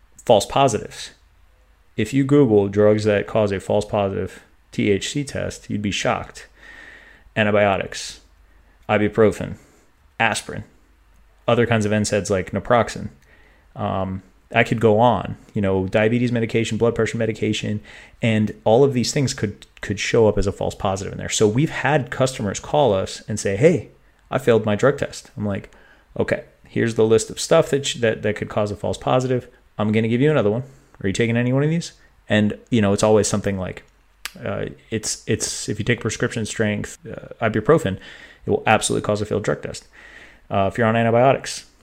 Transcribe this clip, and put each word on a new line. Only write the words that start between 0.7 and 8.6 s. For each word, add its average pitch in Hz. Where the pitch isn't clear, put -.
If 110
you 139
Google 123
drugs 104
that 104
cause 104
a 95
false 104
positive 98
T 110
H 98
C 143
test, 95
you'd 104
be 104
shocked. -
Antibiotics, 104